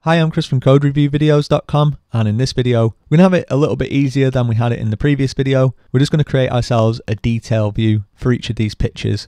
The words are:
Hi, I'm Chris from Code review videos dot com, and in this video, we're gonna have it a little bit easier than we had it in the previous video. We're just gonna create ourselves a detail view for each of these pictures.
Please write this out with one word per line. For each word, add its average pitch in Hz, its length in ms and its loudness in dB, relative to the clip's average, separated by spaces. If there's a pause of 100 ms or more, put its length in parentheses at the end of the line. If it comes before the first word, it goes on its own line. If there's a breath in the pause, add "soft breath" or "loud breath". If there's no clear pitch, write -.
Hi, 165 160 2
I'm 160 140 2
Chris 160 160 -4
from 131 140 0
Code 139 240 4
review 143 260 0
videos 147 380 0
dot 147 180 -2
com, 147 320 0 (140)
and 113 160 0
in 104 80 0
this 127 160 -2
video, 117 420 0 (140)
we're 151 80 2
gonna 175 80 8
have 185 100 4
it 165 160 0
a 131 60 -2
little 147 180 0
bit 135 160 -6
easier 135 400 0
than 127 160 0
we 117 80 0
had 117 160 0
it 117 80 -4
in 113 120 -4
the 107 60 -2
previous 139 380 0
video. 131 400 0 (160)
We're 131 80 2
just 139 140 2
gonna 151 100 2
create 131 300 -2
ourselves 117 560 0
a 107 80 -4
detail 113 560 -2
view 107 320 0 (100)
for - 180 -2
each - 160 -4
of 117 60 -4
these 107 220 -4
pictures. - 520 -4